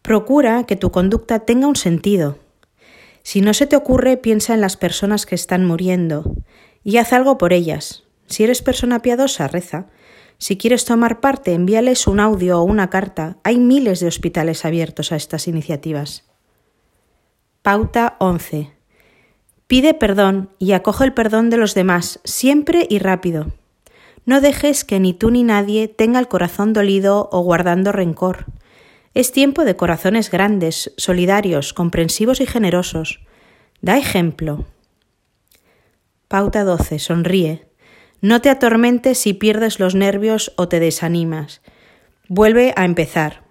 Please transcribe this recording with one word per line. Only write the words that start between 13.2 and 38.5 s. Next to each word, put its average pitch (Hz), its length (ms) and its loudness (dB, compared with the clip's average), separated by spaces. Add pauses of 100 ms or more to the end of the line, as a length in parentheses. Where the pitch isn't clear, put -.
Hay 240 140 2
miles 247 420 2
de 170 80 -2
hospitales 165 560 -4
abiertos 160 480 -4
a 160 40 -4
estas - 300 -8
iniciativas. 151 760 -8 (1400)
Pauta 214 560 -2
once. 165 540 -4 (960)
Pide 262 260 4
perdón 196 640 2
y 190 140 0
acoge 202 320 0
el 269 100 0
perdón 220 340 2
de 233 100 2
los 214 160 0
demás, 180 500 0
siempre 294 680 2
y 208 80 0
rápido. 180 540 -2 (720)
No 269 140 4
dejes 285 440 2
que 196 140 -2
ni 185 140 2
tú 220 180 0
ni 240 140 4
nadie 214 420 0
tenga 226 320 0
el 247 80 0
corazón 202 460 -2
dolido 202 580 2
o 180 120 0
guardando 175 500 0
rencor. 185 540 -4 (680)
Es 247 160 0
tiempo 277 360 2
de 185 100 0
corazones 185 540 0
grandes, 185 680 -2
solidarios, 180 760 0
comprensivos 175 680 0
y 254 60 0
generosos. 180 760 -2 (600)
Da 214 160 2
ejemplo. 160 680 -2 (1600)
Pauta 202 360 0
doce. 165 340 -2
Sonríe. 170 680 -2 (560)
No 226 180 4
te 285 80 4
atormentes 247 720 2